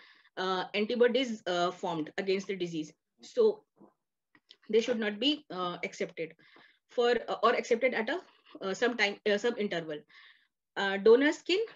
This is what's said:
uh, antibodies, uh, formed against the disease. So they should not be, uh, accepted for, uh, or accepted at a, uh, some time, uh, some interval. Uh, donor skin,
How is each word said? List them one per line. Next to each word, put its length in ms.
uh, 260
antibodies, 720
uh, 240
formed 460
against 300
the 80
disease. 380
So 440
they 100
should 220
not 180
be, 320
uh, 320
accepted 480
for, 180
uh, 160
or 120
accepted 380
at 160
a, 120
uh, 120
some 220
time, 220
uh, 80
some 200
interval. 400
Uh, 180
donor 380
skin, 260